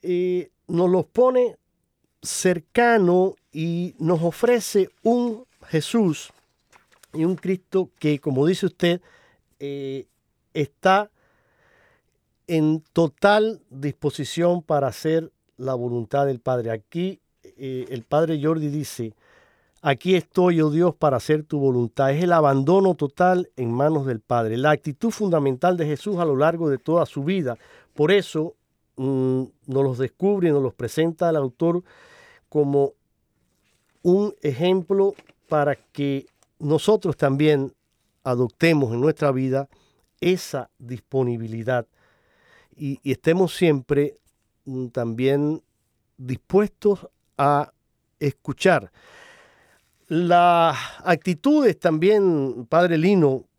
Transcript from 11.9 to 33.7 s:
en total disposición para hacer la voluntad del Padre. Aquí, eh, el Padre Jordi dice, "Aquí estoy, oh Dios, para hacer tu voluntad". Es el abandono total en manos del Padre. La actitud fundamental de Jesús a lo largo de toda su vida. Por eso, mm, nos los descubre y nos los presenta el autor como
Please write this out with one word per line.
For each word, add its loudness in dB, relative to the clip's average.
en 0
total 2
disposición -4
para -2
hacer -4
la -6
voluntad -4
del -4
Padre. -4
Aquí, -8
eh, -12
el -12
Padre 0
Jordi -2
dice, -8
"Aquí 0
estoy, 2
oh 4
Dios, 2
para 0
hacer -2
tu -6
voluntad". 0
Es 0
el 2
abandono 4
total 0
en -4
manos 0
del -4
Padre. -2
La 2
actitud -2
fundamental 0
de -4
Jesús -6
a 0
lo 0
largo 0
de -2
toda 0
su -8
vida. -4
Por 2
eso, -2
mm, -2
nos 0
los -2
descubre -2
y 2
nos 2
los -4
presenta -2
el 0
autor -2
como 0